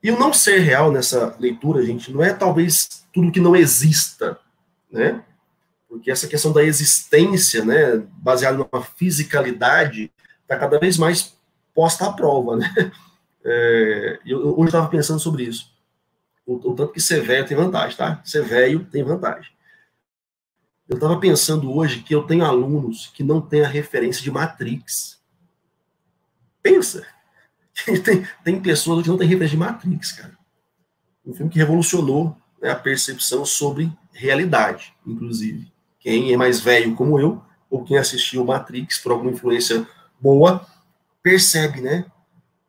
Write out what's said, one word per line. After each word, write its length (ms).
E 120
o 60
não 140
ser 260
real 340
nessa 480
leitura, 440
gente, 280
não 100
é 100
talvez 800
tudo 200
que 80
não 160
exista, 840
né? 360
Porque 220
essa 180
questão 240
da 100
existência, 1000
né, 340
baseada 460
numa 240
fisicalidade, 1300
tá 120
cada 200
vez 200
mais 360
posta 340
à 60
prova, 440
né? 360
É, 800
eu, 140
eu, 180
hoje 100
eu 40
tava 160
pensando 320
sobre 240
isso. 280
O, 100
o 200
tanto 180
que 80
ser 200
velho 260
tem 100
vantagem, 400
tá? 280
Ser 180
velho 440
tem 180
vantagem. 480
Eu 100
tava 220
pensando 520
hoje 300
que 120
eu 100
tenho 200
alunos 680
que 80
não 180
têm 220
a 60
referência 540
de 80
Matrix. 920
Pensa! 440
<laughs> 300
Tem, 200
tem 160
pessoas 420
que 60
não 100
têm 80
referência 300
de 80
Matrix, 480
cara. 260
Um 80
filme 160
que 80
revolucionou, 800
né, 80
a 60
percepção 680
sobre 480
realidade, 840
inclusive. 680
Quem 340
é 40
mais 240
velho 340
como 240
eu, 240
ou 140
quem 160
assistiu 460
Matrix 540
por 120
alguma 220
influência 520
boa, 440
percebe, 600
né, 260